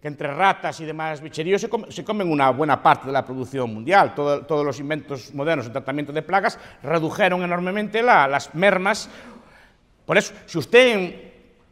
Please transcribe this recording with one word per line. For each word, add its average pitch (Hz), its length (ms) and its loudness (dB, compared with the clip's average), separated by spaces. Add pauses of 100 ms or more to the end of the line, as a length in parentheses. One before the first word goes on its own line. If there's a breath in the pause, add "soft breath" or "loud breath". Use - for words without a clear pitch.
que 151 60 -10
entre 143 260 -8
ratas 175 460 0
y 160 40 -10
demás 156 360 -8
bicherío 156 360 -2
se 208 120 -4
com-, 226 200 -6
se 151 140 -14
comen 202 260 -2
una 143 220 4
buena 135 320 0
parte 147 240 2
de 135 60 -6
la 131 120 0
producción 127 480 -6
mundial. 147 440 2
Todo, 143 280 -2
todos 147 220 -2
los 139 140 -6
inventos 143 520 -8
modernos 143 340 -2
en 117 60 -12
tratamiento 139 400 -6
de 151 100 -4
plagas 190 360 0 (240 loud breath)
redujeron 180 640 0
enormemente 185 580 -2
la, 202 240 6
las 139 260 -2
mermas. 190 560 2 (960 loud breath)
Por 170 140 2
eso, - 160 -4 (120)
si - 120 -6
usted, 214 640 4 (500)